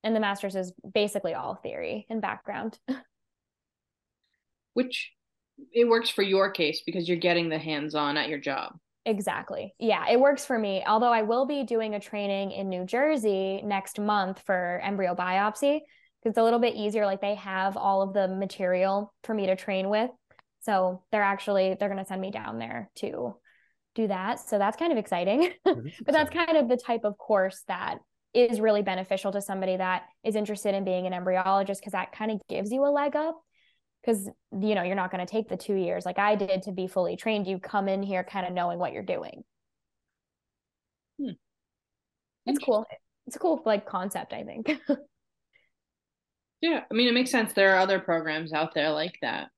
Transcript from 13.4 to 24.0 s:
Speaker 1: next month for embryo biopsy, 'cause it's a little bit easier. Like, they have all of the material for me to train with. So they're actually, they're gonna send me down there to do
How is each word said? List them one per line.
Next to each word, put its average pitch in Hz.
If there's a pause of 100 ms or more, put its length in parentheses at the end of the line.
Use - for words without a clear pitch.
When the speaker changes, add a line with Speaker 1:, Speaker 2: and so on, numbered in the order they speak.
Speaker 1:
next 202
month 202
for 180
embryo 190
biopsy, 208
'cause -
it's 208
a 226
little 233
bit 233
easier. 208
Like, 196
they 202
have 196
all 196
of 196
the 196
material 190
for 226
me 202
to 190
train 190
with. 220 (500)
So 185
they're 214
actually, 196
they're 202
gonna 196
send 190
me 190
down 113
there 117
to - (580)
do 220